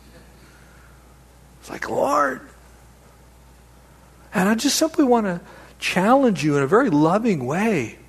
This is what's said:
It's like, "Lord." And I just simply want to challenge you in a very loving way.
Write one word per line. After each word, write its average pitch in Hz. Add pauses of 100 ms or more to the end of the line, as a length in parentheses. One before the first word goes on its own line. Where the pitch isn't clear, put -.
(1600)
It's -
like, 110
"Lord." 139 (1900)
And 185
I 226
just 262
simply 311
want 233
to 175 (360)
challenge 214
you 147
in 139
a 135
very 220
loving 180
way. 165 (100)